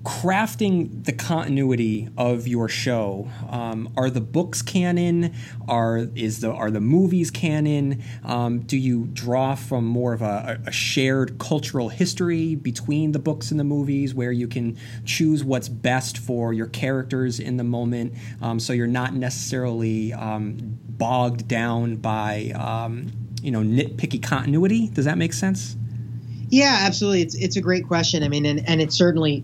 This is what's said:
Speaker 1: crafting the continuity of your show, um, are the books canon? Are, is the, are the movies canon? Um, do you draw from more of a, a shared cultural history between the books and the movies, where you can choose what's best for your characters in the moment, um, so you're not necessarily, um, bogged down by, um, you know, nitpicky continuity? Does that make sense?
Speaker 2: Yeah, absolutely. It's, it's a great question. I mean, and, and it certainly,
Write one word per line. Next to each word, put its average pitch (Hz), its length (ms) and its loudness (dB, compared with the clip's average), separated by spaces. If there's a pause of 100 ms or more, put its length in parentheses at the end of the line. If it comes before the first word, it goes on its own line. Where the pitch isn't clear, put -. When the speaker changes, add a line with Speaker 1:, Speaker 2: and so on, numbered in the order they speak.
Speaker 1:
crafting 190 1000 0
the 147 60 -2
continuity 123 1040 0
of 120 320 0
your 117 220 0
show, 110 580 -2 (220)
um, 117 480 -6
are 131 140 2
the 123 100 0
books 143 400 -2
canon? 175 720 2 (340)
Are, 117 300 2 (160)
is 113 280 -2
the, 113 100 0
are 110 180 -2
the 107 100 0
movies 170 520 4
canon? 147 720 0 (200)
Um, 120 360 0
do 117 180 -2
you 123 360 2
draw 131 420 0
from 127 300 -2
more 120 280 2
of 113 80 -2
a, 113 440 -2
a - 60 -6
shared 131 680 2
cultural 131 500 -2
history 170 640 0
between 151 600 0
the 147 60 0
books 147 300 -2
and 151 100 0
the 147 40 0
movies, 139 500 0
where 123 180 -2
you 120 160 0
can 117 300 -4 (280)
choose 156 380 2
what's 131 260 0
best 123 500 0
for 117 340 -2
your 113 140 -2
characters 131 720 -2
in 123 180 -4
the 123 60 -2
moment, 120 500 -2 (300)
um, 117 160 0
so 117 140 -2
you're 120 120 2
not 127 300 0
necessarily, 117 1000 -2
um, 110 640 -6 (100)
bogged 120 600 0
down 117 480 0
by, 110 600 -2
um, 117 520 -4 (340)
you 147 80 -4
know, 113 120 2
nitpicky 117 600 0
continuity? 175 680 2
Does 143 180 0
that 156 120 2
make 165 160 0
sense? - 420 -2 (720)
Speaker 2:
Yeah, 269 360 6
absolutely. 196 400 4
It's, - 120 -4
it's 185 220 -2
a 190 40 0
great 180 260 2
question. 165 360 2
I 143 60 2
mean, 143 160 2
and, 147 240 0
and 165 100 6
it 156 140 2
certainly, 160 500 4